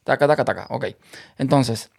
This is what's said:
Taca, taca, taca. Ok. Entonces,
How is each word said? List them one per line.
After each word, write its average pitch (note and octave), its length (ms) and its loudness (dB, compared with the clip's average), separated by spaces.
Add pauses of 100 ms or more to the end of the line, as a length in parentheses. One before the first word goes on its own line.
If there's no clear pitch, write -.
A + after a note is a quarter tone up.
Taca, C3+ 240 0
taca, C#3+ 200 4
taca. F#2 240 -4
Ok. A#2+ 160 -6 (520)
Entonces, C3 600 0